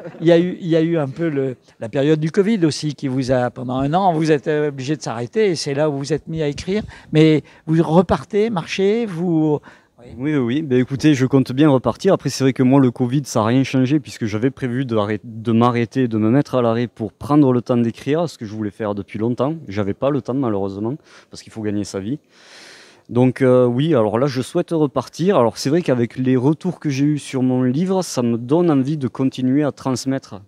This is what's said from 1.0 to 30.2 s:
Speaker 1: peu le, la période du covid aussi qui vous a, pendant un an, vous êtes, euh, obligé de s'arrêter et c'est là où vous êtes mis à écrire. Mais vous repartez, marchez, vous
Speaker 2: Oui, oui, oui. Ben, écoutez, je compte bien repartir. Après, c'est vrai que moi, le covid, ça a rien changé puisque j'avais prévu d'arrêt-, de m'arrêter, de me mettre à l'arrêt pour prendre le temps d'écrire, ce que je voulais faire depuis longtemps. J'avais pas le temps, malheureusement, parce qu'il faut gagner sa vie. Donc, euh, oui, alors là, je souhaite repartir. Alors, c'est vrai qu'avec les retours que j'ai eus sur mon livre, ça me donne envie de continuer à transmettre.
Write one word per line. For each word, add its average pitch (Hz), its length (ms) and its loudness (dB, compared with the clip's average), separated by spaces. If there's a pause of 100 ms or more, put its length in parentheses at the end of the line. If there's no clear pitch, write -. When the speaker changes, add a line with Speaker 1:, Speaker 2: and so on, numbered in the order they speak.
Speaker 1:
peu 160 200 -4
le, 135 300 -4 (220)
la 113 100 -10
période 147 300 2
du 156 120 -2
covid 202 340 2
aussi 151 280 -2
qui 143 140 -8
vous 127 240 -2
a, 123 180 0
pendant 127 280 -6
un 143 160 -2
an, 185 200 2
vous 156 180 2
êtes, 147 160 0
euh, 151 220 0
obligé 139 260 -4
de - 60 -12
s'arrêter 135 480 -2
et 165 60 -2
c'est 143 180 -6
là 151 160 0
où 139 80 -4
vous 143 160 -4
êtes - 140 -6
mis 160 140 -6
à 147 60 -2
écrire. 180 360 -4 (280)
Mais 156 320 6 (220)
vous 160 180 2
repartez, 190 640 2
marchez, 202 560 -2
vous 160 540 0 (580)
Speaker 2:
Oui, 147 180 -2
oui, - 20 2
oui. 127 240 0
Ben, 127 180 2
écoutez, 139 340 2
je 131 120 2
compte 131 260 2
bien 147 180 4
repartir. 131 440 2
Après, 143 160 0
c'est 131 140 -4
vrai 135 100 2
que 131 100 0
moi, 131 160 6
le 127 120 4
covid, 131 340 -2
ça - 160 -2
a 104 40 2
rien 127 180 2
changé 131 360 0
puisque 120 260 -10
j'avais 110 260 -2
prévu 127 340 -6
d'arrêt-, 107 380 -2
de 113 280 -6
m'arrêter, 120 560 2
de 110 100 -2
me 107 120 2
mettre 135 260 0
à 127 60 2
l'arrêt 117 260 0
pour 104 240 -8
prendre 143 400 0
le 123 100 2
temps 123 160 -2
d'écrire, 135 520 -2
ce - 80 -20
que 117 80 -12
je 101 80 -10
voulais 107 180 -6
faire 104 240 -6
depuis 101 240 -10
longtemps. 123 360 -2 (120)
J'avais 98 260 -2
pas 135 160 -2
le 143 120 -2
temps, 120 120 -6
malheureusement, 107 600 -4 (360)
parce - 120 -20
qu'il - 80 -20
faut 113 100 -12
gagner 104 220 -4
sa 98 160 -8
vie. 113 200 -8 (880)
Donc, 123 320 2
euh, 127 240 6
oui, 135 280 0
alors 110 240 2
là, 135 100 2
je 127 140 -4
souhaite 170 300 -4
repartir. 151 680 0
Alors, 117 200 2
c'est - 120 -2
vrai 165 120 2
qu'avec 123 360 -2
les 131 180 2
retours 151 440 0
que 151 100 -4
j'ai 139 160 0
eus 147 140 0
sur 127 240 -4
mon 127 200 2
livre, 180 380 0
ça - 200 -4
me 117 160 0
donne 156 340 2
envie 139 260 0
de 127 100 -4
continuer 131 560 0
à 135 80 0
transmettre. 131 760 -6